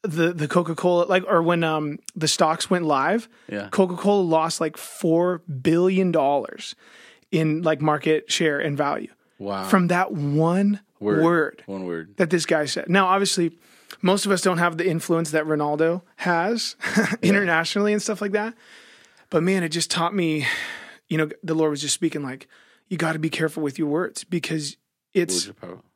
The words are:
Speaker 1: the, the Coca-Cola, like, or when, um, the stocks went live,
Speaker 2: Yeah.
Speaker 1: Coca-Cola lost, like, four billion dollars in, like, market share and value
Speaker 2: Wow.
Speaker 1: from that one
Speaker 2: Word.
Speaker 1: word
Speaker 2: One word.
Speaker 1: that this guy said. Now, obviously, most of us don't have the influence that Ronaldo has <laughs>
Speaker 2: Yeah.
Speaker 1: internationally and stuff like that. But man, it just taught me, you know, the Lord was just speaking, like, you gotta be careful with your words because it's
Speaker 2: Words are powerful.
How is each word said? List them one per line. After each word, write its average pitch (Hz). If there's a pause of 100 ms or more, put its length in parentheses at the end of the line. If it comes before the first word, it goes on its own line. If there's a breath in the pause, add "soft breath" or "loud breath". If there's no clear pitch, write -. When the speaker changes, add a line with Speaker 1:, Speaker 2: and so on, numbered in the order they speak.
Speaker 1:
the, 170
the 151
Coca-Cola, 175
like, 185
or 185
when, 170
um, 156 (160)
the 156
stocks 160
went 175
live, 151 (220 soft breath)
Speaker 2:
Yeah. 101
Speaker 1:
Coca-Cola 196
lost, 160
like, 160
four 170
billion 175
dollars 143 (560 loud breath)
in, 156
like, 156
market 151
share 151
and 143
value 143 (300)
Speaker 2:
Wow. 196
Speaker 1:
from 185
that 180
one 165 (200)
Speaker 2:
Word. 104
Speaker 1:
word 165
Speaker 2:
One 95
word. 85
Speaker 1:
that 175
this 165
guy 156
said. -
Now, 190
obviously, 190 (460 loud breath)
most 196
of 196
us 180
don't 180
have 170
the 170
influence 165
that 156
Ronaldo 156 (140 soft breath)
has 180 (100)
<laughs> -
Speaker 2:
Yeah. 202
Speaker 1:
internationally 196
and 208
stuff 208
like 202
that. 214 (760 loud breath)
But 160
man, 185
it 160
just 165
taught 170
me, 156 (640 loud breath)
you 160
know, 156 (120)
the 165
Lord 160
was 143
just 143
speaking, 151
like, 135 (420 soft breath)
you 175
gotta 160
be 156
careful 160
with 139
your 156
words 165
because 156 (380)
it's 180
Speaker 2:
Words 170
are 98
powerful. 90 (120)